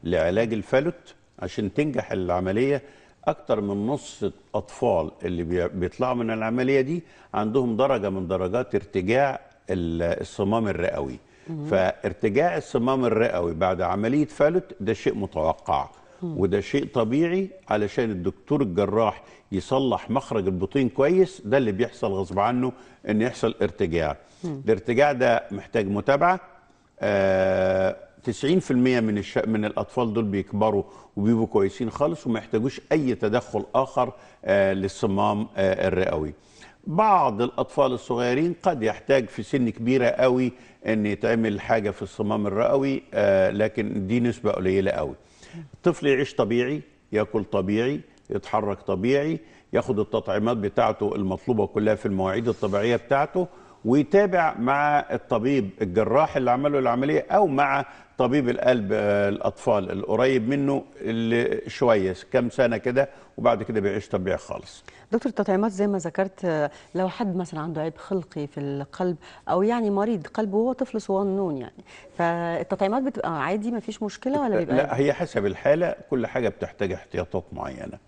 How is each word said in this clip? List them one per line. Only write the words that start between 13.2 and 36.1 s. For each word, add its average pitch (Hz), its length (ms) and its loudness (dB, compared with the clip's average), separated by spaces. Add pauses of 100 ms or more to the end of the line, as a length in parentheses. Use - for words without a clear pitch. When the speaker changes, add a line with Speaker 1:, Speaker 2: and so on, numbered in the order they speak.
Speaker 1:
بعد 90 280 0
عملية 107 440 0
فلت 170 540 0
ده 110 140 -2
شيء - 220 -2
متوقع، 78 760 -2 (320)
Speaker 2:
مم. 170 180 -6
Speaker 1:
وده 95 220 2
شيء 139 320 -2
طبيعي، 165 560 0 (200)
علشان 107 420 0
الدكتور 95 500 -2
الجراح 101 600 0 (280)
يصلح 113 580 0
مخرج 113 360 -2
البطين 98 440 0
كويس، 175 560 2
ده 110 120 2
اللي 120 140 2
بيحصل 110 400 -2
غصب 95 280 -2
عنه 123 320 0 (380)
إن 107 120 2
يحصل 117 400 0
ارتجاع. 82 560 -2 (260)
Speaker 2:
مم. 151 220 -8
Speaker 1:
الارتجاع 147 460 2
ده 123 400 2
محتاج 101 360 -2
متابعة. 143 520 2 (600)
آه، 95 960 2 (280)
تسعين 143 360 0
في - 120 -4
المية 127 280 4
من 107 180 0
الش-، 101 300 -2
من 107 180 0
الأطفال 110 480 -2
دول 113 100 0
بيكبروا 101 600 0 (340)
وبيبقوا 110 300 2
كويسين 107 420 0
خالص، 156 380 -2
وما 113 120 0
يحتاجوش 113 420 -4 (100)
أي 139 240 0
تدخل 110 500 -2 (100)
آخر، 127 380 0 (320)
آه، 98 280 4
للصمام، 104 720 0 (100)
آه، 95 300 2
الرئوي. 82 460 0 (540)